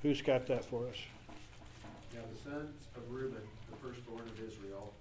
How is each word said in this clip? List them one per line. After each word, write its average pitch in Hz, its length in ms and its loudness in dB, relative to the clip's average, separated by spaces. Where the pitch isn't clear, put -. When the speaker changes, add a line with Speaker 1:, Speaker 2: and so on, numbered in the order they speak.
Speaker 1:
Who's 147 160 10
got 131 320 8
that 120 80 6
for 120 240 0
us? 127 160 -2
Speaker 2:
Now 120 160 -6
the - 80 -6
sons 147 560 -4
of 123 160 -8
Reuben, 127 320 0
the - 80 -10
firstborn 117 480 -6
of 101 160 -6
Israel 98 560 -6